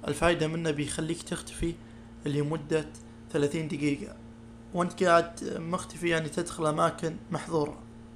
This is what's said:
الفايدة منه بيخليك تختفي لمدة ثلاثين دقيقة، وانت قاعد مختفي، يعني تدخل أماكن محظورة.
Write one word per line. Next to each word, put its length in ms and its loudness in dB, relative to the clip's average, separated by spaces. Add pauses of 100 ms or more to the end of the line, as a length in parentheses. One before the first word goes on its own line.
الفايدة 400 4
منه 240 0
بيخليك 500 -2
تختفي 540 -4 (500)
لمدة 600 2 (460)
ثلاثين 360 2
دقيقة، 480 0 (580)
وانت 300 2
قاعد 560 6
مختفي، 500 -2
يعني 200 2
تدخل 360 -2
أماكن 500 2 (160)
محظورة. 460 0 (380)